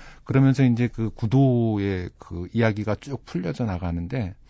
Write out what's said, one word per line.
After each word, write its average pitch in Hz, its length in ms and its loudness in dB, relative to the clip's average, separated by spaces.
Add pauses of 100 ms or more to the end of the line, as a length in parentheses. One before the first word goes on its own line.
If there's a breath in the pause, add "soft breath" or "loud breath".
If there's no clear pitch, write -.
(240 loud breath)
그러면서 135 400 4
이제 120 220 4
그 113 240 -4
구도의 110 1080 2
그 87 340 -10
이야기가 107 440 0
쭉 - 280 -10
풀려져 175 400 -6
나가는데 87 680 -4 (160)